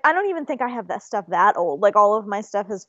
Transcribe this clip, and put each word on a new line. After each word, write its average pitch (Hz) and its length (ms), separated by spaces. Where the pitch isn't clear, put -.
I 311 100
don't 392 160
even 330 160
think 262 160
I 254 80
have 233 200
that 196 140
stuff 202 260
that 185 280
old. 160 240
Like, 208 140
all 208 200
of 214 120
my 202 140
stuff 202 280
is 196 200